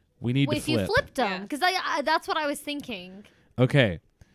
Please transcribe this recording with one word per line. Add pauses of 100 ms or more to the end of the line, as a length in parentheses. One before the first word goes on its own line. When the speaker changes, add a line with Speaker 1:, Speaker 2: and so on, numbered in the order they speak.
(200)
Speaker 1:
we
need
Speaker 2:
Well,
Speaker 1:
to
Speaker 2:
if
you
Speaker 1:
flip.
Speaker 2:
flipped
them,
Speaker 3:
Yes.
Speaker 2:
'cause
I, (120)
I,
that's
what
I
was
thinking. (340)
Speaker 1:
Okay. (360)